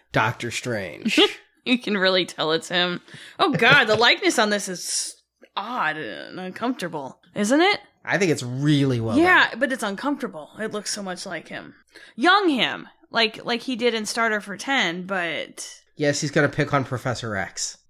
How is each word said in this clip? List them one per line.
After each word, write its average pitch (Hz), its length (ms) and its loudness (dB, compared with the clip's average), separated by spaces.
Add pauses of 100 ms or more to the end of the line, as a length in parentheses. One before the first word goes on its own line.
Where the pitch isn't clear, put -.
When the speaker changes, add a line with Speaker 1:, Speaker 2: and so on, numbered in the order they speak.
(120)
Speaker 1:
Doctor 113 400 0
Strange. 107 760 -2
Speaker 2:
<laughs> - 40 4 (360)
You 240 120 2
can 208 200 -4
really 185 280 2
tell - 280 -4
it's 165 160 -4
him. 180 300 -2 (380)
Oh, 370 140 2
God, 247 340 6
the 214 100 4
likeness 247 440 4
on 214 100 4
this 208 180 -2
is - 540 -8 (340)
odd 202 420 -4
and 98 420 -10
uncomfortable, 185 800 -6 (160)
isn't 214 260 4
it? 392 180 4 (240)
Speaker 1:
I 135 140 0
think 180 140 4
it's 135 100 0
really 135 580 2
well 113 180 0
Speaker 2:
Yeah, 330 340 6
Speaker 1:
done. 226 80 -10
Speaker 2:
but 269 120 0
it's 262 120 -6
uncomfortable. 196 680 -4 (100)
It 214 120 -6
looks 202 200 -8
so 208 120 -8
much 185 240 -10
like 175 220 -10
him. 85 260 -14 (400)
Young 359 340 4
him, 151 380 0 (240)
like, 220 340 0
like 233 160 -2
he 254 140 -6
did 233 180 2
in 220 140 -4
Starter 220 340 0
for 202 160 -12
ten, 185 480 -2
but 170 640 -6 (260)
Speaker 1:
Yes, 147 260 0
he's 151 100 -2
gonna 147 180 4
pick 147 240 -2
on 135 120 2
Professor 117 500 -6
X. - 420 -6 (120)